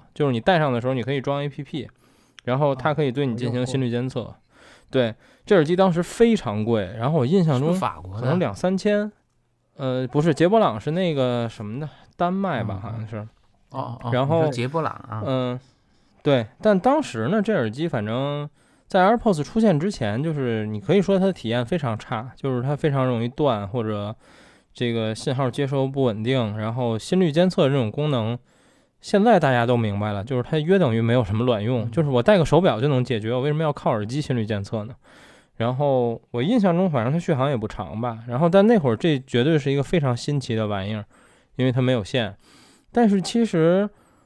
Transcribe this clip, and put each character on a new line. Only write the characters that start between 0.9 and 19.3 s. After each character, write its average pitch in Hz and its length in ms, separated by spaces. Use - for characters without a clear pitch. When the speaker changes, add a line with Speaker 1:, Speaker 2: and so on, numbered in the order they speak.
Speaker 1:
你 127 80
可 127 100
以 139 80
装 143 240
A 147 40
P 139 140
P， 113 260
然 127 140
后 139 160
它 147 180
可 151 120
以 131 80
对 143 120
你 120 120
进 120 160
行 123 120
心 135 160
率 127 80
监 120 200
测。 127 120
Speaker 2:
哦， 104 40
我 - 20
用 - 60
过。 - 40
Speaker 1:
对， 120 240
这 208 80
耳 165 100
机 175 120
当 190 160
时 175 100
非 233 320
常 107 300
贵， 104 340
然 127 140
后 165 80
我 120 60
印 175 180
象 135 160
中 151 80
Speaker 2:
是 175 40
不 - 20
是 190 60
法 104 200
国 92 140
的？ 110 60
Speaker 1:
可 123 60
能 160 120
两 131 140
三 185 240
千。 208 360
呃， 127 320
不 147 120
是， 165 120
杰 160 160
波 220 100
朗 120 220
是 147 100
那 170 240
个 123 340
什 110 160
么 107 140
的， 151 100
丹 175 160
麦 185 320
吧， 95 120
Speaker 2:
嗯。 95 40
Speaker 1:
好 113 100
像 110 160
是。 110 100
Speaker 2:
哦， 127 320
哦， 123 100
Speaker 1:
然 127 140
后， 160 120
Speaker 2:
你 160 80
说 139 60
杰 120 140
波 156 160
朗 135 100
啊。 110 320
Speaker 1:
嗯， 127 360
对， 127 240
但 208 180
当 269 220
时 113 280
呢， 214 120
这 214 140
耳 117 160
机 147 160
反 120 180
正 143 440
在 185 200
AirPods 214 360